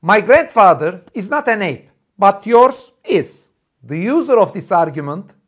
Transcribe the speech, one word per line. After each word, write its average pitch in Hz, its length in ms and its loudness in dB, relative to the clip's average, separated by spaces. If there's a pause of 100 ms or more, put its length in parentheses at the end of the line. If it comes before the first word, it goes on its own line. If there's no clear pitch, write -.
"My 202 180 2
grandfather 185 800 2 (120)
is 214 160 -10
not 294 180 -2
an 214 140 -2
ape, 151 260 -8 (300)
but 196 260 0
yours 240 480 2 (120)
is." - 440 -4 (340)
The 135 160 -10
user 254 400 0
of 185 140 2
this 165 180 -12
argument 160 640 -4 (140)